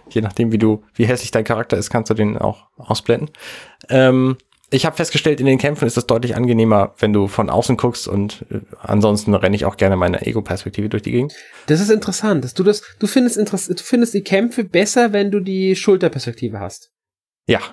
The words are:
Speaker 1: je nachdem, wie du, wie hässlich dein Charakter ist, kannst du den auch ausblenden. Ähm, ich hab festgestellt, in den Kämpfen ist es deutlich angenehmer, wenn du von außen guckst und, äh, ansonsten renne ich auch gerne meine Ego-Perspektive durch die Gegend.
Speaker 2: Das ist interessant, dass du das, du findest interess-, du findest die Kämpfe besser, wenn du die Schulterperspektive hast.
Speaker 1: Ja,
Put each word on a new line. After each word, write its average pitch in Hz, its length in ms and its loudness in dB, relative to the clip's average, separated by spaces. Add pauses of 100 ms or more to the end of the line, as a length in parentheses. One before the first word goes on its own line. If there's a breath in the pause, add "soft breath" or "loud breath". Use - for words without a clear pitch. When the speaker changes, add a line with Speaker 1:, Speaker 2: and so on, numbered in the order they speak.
Speaker 1:
je 110 140 -2
nachdem, 113 280 -2
wie 110 80 0
du, 107 240 2 (120)
wie 123 120 0
hässlich 123 240 -2
dein 110 140 0
Charakter 113 320 -2
ist, 104 140 -4
kannst 113 200 -2
du 110 40 2
den 107 240 0
auch - 280 -4 (120)
ausblenden. 117 520 -2 (600 loud breath)
Ähm, 131 480 4 (320)
ich 135 140 2
hab 160 140 -2
festgestellt, 156 420 0
in 131 60 2
den 135 100 6
Kämpfen 143 300 0
ist 117 100 0
es 120 100 -2
deutlich 120 300 0
angenehmer, 113 640 2
wenn 107 160 2
du 101 120 2
von 101 220 -2
außen 113 300 0
guckst - 280 -2
und, 101 440 -4
äh, 104 100 -8 (220)
ansonsten 104 520 2
renne 101 220 2
ich 104 80 -2
auch 98 140 -4
gerne 98 180 2
meine 90 300 0
Ego-Perspektive 107 640 -4
durch 107 120 -4
die 117 80 -8
Gegend. 123 240 -2 (340 loud breath)
Speaker 2:
Das 156 120 4
ist 208 100 2
interessant, 202 540 0
dass 127 80 -10
du 185 120 -2
das, 208 180 2 (160 loud breath)
du 214 80 -2
findest 240 320 0
interess-, 208 300 -2
du 180 140 -6
findest 240 300 0
die 202 100 0
Kämpfe 220 420 0
besser, 208 500 0
wenn 202 160 0
du 202 100 0
die 190 340 0
Schulterperspektive 131 840 -2
hast. - 300 -14 (560)
Speaker 1:
Ja, 107 140 2 (120)